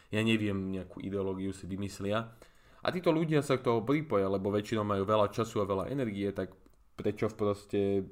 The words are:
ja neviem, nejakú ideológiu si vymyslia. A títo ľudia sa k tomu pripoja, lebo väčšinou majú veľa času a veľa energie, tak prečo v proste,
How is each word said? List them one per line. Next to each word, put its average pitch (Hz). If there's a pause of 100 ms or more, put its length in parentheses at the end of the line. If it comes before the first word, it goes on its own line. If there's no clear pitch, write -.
(140)
ja 107
neviem, 101
nejakú 92
ideológiu 95
si 92
vymyslia. 101 (560)
A -
títo 180
ľudia 156
sa 135
k 123
tomu 117
pripoja, 131
lebo 98
väčšinou 104
majú 98
veľa 104
času 113
a 101
veľa 95
energie, 101
tak 95 (400)
prečo -
v 104
proste, 101 (320)